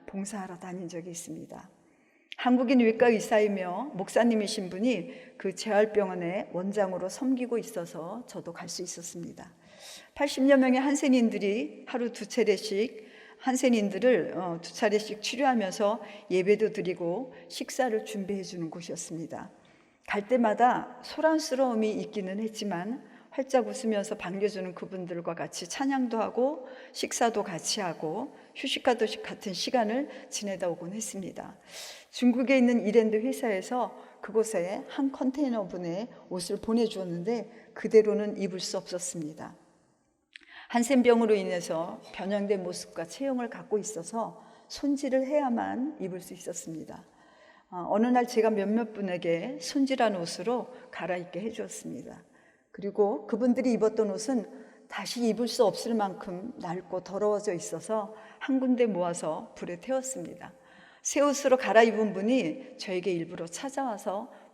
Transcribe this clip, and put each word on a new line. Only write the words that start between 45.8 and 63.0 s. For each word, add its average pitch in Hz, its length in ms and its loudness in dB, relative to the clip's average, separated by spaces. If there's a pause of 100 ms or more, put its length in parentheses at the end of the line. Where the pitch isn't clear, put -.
입을 185 200 -6
수 180 140 -14
있었습니다. 170 680 -10 (680)
어, 180 180 -8
어느 214 200 4
날 247 180 6
제가 226 240 4
몇몇 220 420 0
분에게 180 680 -2
손질한 262 560 2
옷으로 208 520 -4 (220)
갈아입게 175 500 -6
해주었습니다. - 840 -10 (500)
그리고 202 520 0
그분들이 247 460 2
입었던 214 380 2
옷은 202 360 -2 (420)
다시 226 400 -2
입을 220 180 2
수 226 200 2
없을 220 280 0
만큼 196 600 -4
낡고 180 480 -6
더러워져 202 480 0
있어서 180 600 -4 (240)
한 269 220 2
군데 247 260 4
모아서 175 680 -2
불에 175 200 -8
태웠습니다. 254 760 -6 (480)
새 - 180 0
옷으로 277 380 4
갈아입은 214 560 6
분이 208 640 0
저에게 185 340 -2